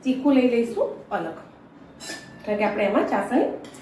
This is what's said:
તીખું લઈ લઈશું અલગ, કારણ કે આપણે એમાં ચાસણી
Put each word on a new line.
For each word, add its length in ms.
તીખું 320
લઈ 160
લઈશું 380
અલગ, 280
કારણ 140
કે 60
આપણે 180
એમાં 300
ચાસણી 360